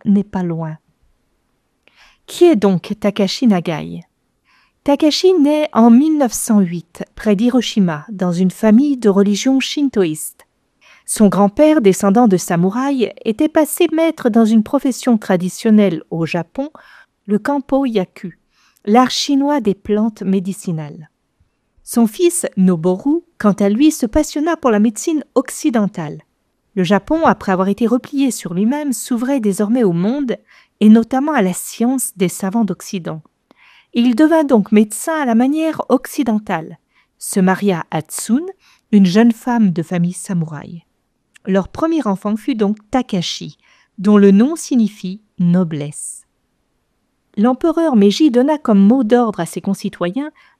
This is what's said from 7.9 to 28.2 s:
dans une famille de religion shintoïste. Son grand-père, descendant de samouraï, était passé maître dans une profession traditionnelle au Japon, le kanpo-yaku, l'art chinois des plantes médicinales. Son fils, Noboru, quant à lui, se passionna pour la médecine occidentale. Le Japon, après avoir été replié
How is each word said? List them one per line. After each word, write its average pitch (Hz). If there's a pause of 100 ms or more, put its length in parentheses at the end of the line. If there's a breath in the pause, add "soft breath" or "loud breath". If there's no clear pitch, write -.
dans 185
une 180
famille 254
de 226
religion 202
shintoïste. 208 (580 soft breath)
Son -
grand-père, 240
descendant 202
de 190
samouraï, 220 (100)
était 262
passé 320
maître 320
dans 226
une 220
profession 254
traditionnelle 190
au 165
Japon, 180 (560 loud breath)
le 202
kanpo-yaku, 254 (460)
l'art 247
chinois 285
des 196
plantes 214
médicinales. 175 (760)
Son 233
fils, 339 (120)
Noboru, 185 (160)
quant 202
à 202
lui, 285
se -
passionna 311
pour 262
la 208
médecine 247 (120)
occidentale. 202 (560)
Le 185
Japon, 202
après 202
avoir 190
été 214
replié 262